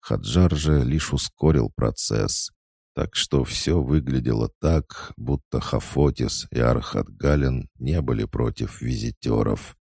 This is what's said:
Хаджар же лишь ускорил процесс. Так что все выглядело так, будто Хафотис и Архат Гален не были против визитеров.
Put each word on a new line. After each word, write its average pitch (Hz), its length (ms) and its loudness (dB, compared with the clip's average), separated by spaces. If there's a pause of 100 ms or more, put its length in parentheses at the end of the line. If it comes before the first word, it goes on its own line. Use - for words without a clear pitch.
Хаджар 78 560 2
же 76 260 4
лишь 69 300 0
ускорил 69 640 2
процесс. 55 760 -2 (440)
Так - 200 -4
что - 300 2
все - 360 0
выглядело 62 720 0 (100)
так, - 560 0
будто - 440 -2
Хафотис - 920 0
и 60 80 -4
Архат 58 500 0
Гален 67 600 0 (100)
не 78 220 -2
были 60 240 -2
против - 580 -6
визитеров. 55 1040 -4